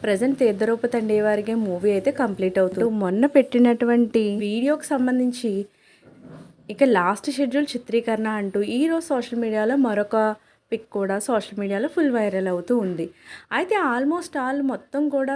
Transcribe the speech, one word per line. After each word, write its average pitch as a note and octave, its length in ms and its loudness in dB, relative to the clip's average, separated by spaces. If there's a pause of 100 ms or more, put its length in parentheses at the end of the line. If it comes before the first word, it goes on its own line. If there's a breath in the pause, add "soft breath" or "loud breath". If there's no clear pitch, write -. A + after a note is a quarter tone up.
ప్రజెంట్ A#3 380 0
తీర్థరూప A3 420 0 (100)
తండ్రి G#3+ 320 2
వారికే G#3+ 300 0 (100)
మూవీ F#3 300 0
అయితే A3+ 160 0 (100)
కంప్లీట్ F#3+ 400 0
అవుతుంది. F#3+ 260 0 (140)
మొన్న G3 220 2 (120)
పెట్టినటువంటి A#3+ 880 4 (220)
వీడియోకి C4+ 460 -2
సంబంధించి B3+ 600 0 (1200 soft breath)
ఇక C#4 100 2 (140)
లాస్ట్ F3+ 380 0
షెడ్యూల్ C#4 360 0
చిత్రీకరణ A3+ 580 -2 (120)
అంటూ G3 180 -2 (160)
ఈరోజు E4 340 0
సోషల్ B3 340 -2
మీడియాలో A3 320 0 (100)
మరొక G#3 320 0 (540 soft breath)
పిక్ A3+ 140 -6 (120)
కూడా G3 180 0 (100)
సోషల్ G#3 360 -2
మీడియాలో G3+ 340 -2
ఫుల్ D4+ 220 2
వైరల్ F#3+ 340 0
అవుతూ F3 220 -2 (100)
ఉంది. E3+ 220 -4 (520 loud breath)
అయితే F4+ 180 0 (140)
almost D4 540 -2
all C4+ 160 -2 (100)
మొత్తం C4 320 -6 (140)
కూడా C4+ 200 0